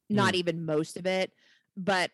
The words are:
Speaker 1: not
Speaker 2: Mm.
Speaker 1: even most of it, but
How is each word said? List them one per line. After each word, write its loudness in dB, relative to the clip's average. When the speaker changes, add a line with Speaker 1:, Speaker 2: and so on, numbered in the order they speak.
Speaker 1:
not 4
Speaker 2:
Mm. 0
Speaker 1:
even -2
most -2
of -10
it, 0
but 0